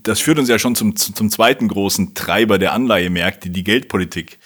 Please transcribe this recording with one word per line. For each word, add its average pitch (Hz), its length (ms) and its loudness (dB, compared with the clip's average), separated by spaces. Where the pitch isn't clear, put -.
das 107 160 -2
führt 160 180 2
uns 131 120 0
ja 113 100 4
schon 120 160 0
zum, 107 220 0
zum 104 320 -2
zweiten 113 400 2
großen 98 440 -2
Treiber 101 460 2
der 90 140 0
Anleihemärkte, 92 760 0
die 90 140 -4
Geldpolitik. 92 840 -2